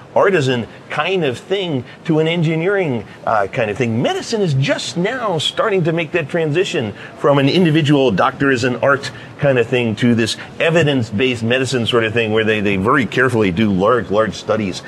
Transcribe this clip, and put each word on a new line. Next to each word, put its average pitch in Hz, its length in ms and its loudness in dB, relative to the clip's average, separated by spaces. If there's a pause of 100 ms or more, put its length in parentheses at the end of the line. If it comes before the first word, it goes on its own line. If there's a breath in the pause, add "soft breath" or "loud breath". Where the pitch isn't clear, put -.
(160 loud breath)
artisan 135 520 2 (220 loud breath)
kind 170 360 -2
of 123 120 -2
thing 175 460 -4 (220 loud breath)
to 156 140 2
an 160 80 2
engineering, 165 800 0 (200 loud breath)
uh, 104 220 0
kind 113 220 -2
of 101 80 -4
thing. 117 240 0
Medicine 262 400 -2
is 170 120 0
just 196 420 -2
now 208 440 -2
starting 190 440 -2
to 165 80 0
make 165 220 -4
that 165 160 -2
transition 160 640 -2 (240 loud breath)
from 143 220 2
an 139 100 4
individual 147 600 4
doctor 131 400 0
is 120 120 0
an 123 140 0
art 135 340 0 (280 loud breath)
kind 139 200 2
of 113 80 2
thing 120 300 0
to 120 180 4
this 110 220 0 (220 loud breath)
evidence-based 131 840 0
medicine 120 420 0
sort 117 180 2
of 110 100 -2
thing 113 180 0
where 110 120 2
they, 107 160 2
they 101 160 0
very 117 300 2
carefully 113 460 2
do 104 200 2
large, 98 400 2
large 104 240 0
studies 107 520 -4